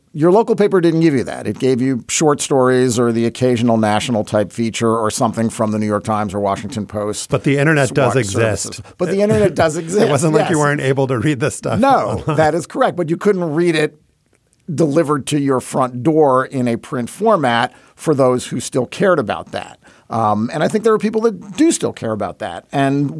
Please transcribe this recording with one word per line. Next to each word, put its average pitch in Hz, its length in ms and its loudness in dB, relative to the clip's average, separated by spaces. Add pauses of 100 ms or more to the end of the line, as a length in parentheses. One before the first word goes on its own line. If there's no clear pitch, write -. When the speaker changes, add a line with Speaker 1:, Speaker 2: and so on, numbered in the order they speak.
(120)
Speaker 1:
your 160 180 2
local 226 260 4
paper 196 240 2
didn't 165 200 2
give 165 120 4
you 123 120 0
that. - 240 -8
It 104 100 -4
gave 131 240 2
you 131 260 -2
short 147 320 2
stories 127 600 2
or 120 120 2
the 117 140 0
occasional 120 520 0
national 107 460 0
type 104 280 -2
feature 113 440 -2
or 110 140 -2
something 113 400 -2
from 107 220 -2
the 107 80 -2
New 107 60 -2
York 104 180 -2
Times 107 280 -2
or 104 60 -6
Washington 101 480 -4
Post. 104 440 -6
Speaker 2:
But - 120 -2
the 143 160 2
internet 143 340 2
does 135 200 2
Speaker 1:
Swat 120 40 2
Speaker 2:
exist. 110 460 0
Speaker 1:
services. - 340 -12
But 175 140 -4
the 196 120 0
internet 208 340 2
does 160 200 2
Speaker 2:
<laughs> 170 60 -6
Speaker 1:
exist, 185 240 0
Speaker 2:
It - 20 4
wasn't 156 260 2
like 151 160 2
you 160 60 2
Speaker 1:
yes. 147 80 4
Speaker 2:
weren't 143 160 0
able 135 280 0
to 127 100 -2
read 127 220 0
this 143 160 -2
stuff - 240 -2
Speaker 1:
No, 254 300 2 (100)
Speaker 2:
online. 156 160 -4
<laughs> - 20 -
Speaker 1:
that 156 160 4
is 170 120 -4
correct. 220 300 -2
But 170 140 -2
you 170 60 -2
couldn't 185 280 0 (100)
read 170 200 2
it 151 260 -2 (720)
delivered 147 540 2
to 147 140 0
your 135 200 2
front 127 420 -4
door 139 440 4
in 123 220 -2
a 117 80 0
print 117 340 -8
format 135 640 0 (220)
for - 180 0
those 127 320 2
who - 140 -6
still 123 260 -4
cared 180 320 0
about 98 340 -4
that. - 260 -10 (320)
Um, 110 420 0
and 151 100 -4
I 180 60 2
think 214 160 -2
there 226 80 4
are 214 60 2
people 214 240 -2
that 202 340 -2
do 330 160 4
still 113 200 -4
care 110 200 -6
about 98 280 -6
that 92 320 -10
and 139 480 0